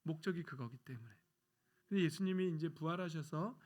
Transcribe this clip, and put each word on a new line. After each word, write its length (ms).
목적이 380
그거기 380
때문에. 360
근데 160
예수님이 520
이제 140
부활하셔서 960